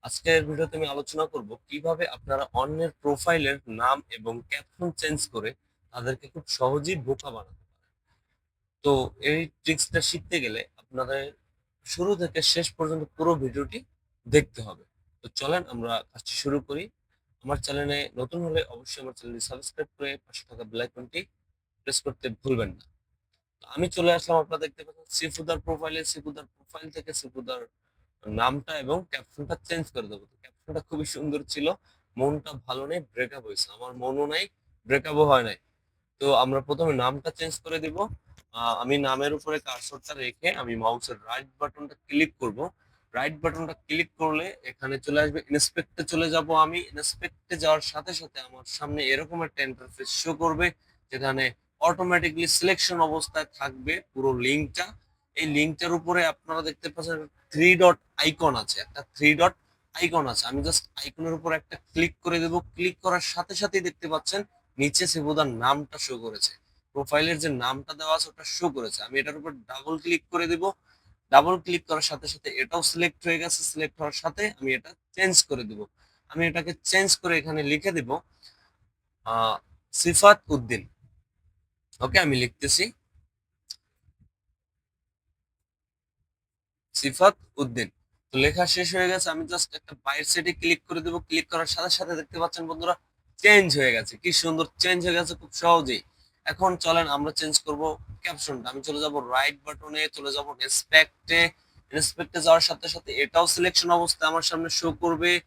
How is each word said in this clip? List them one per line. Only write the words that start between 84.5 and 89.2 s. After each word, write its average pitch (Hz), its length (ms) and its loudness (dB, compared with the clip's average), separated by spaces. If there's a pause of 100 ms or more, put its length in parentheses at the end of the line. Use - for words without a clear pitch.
সিফাত 143 420 6 (220)
উদ্দিন। 120 320 -4 (420)
তো 131 60 -4
লেখা 151 280 4
শেষ 175 300 -2
হয়ে 180 120 2
গেছে। 180 220 0